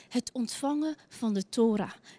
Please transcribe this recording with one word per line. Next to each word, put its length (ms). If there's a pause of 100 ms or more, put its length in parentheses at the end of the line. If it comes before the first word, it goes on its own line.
het 240
ontvangen 640 (120)
van 260
de 140
Torah, 440 (260)